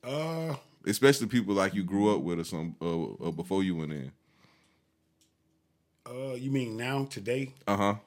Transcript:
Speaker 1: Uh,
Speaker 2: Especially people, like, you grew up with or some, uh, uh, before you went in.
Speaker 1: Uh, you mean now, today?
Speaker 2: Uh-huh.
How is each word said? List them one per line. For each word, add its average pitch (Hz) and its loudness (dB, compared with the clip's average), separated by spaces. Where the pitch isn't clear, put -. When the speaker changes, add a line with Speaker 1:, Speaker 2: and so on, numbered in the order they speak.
Speaker 1:
Uh, 160 -4
Speaker 2:
Especially 131 6
people, 107 0
like, 95 2
you 98 0
grew 101 4
up 78 0
with 85 -2
or 82 -4
some, 82 -8
uh, 82 -4
uh, - -2
before 95 -2
you 92 0
went 78 -4
in. 69 -10
Speaker 1:
Uh, 131 -6
you 127 -4
mean 120 0
now, 135 0
today? 131 -4
Speaker 2:
Uh-huh. 101 4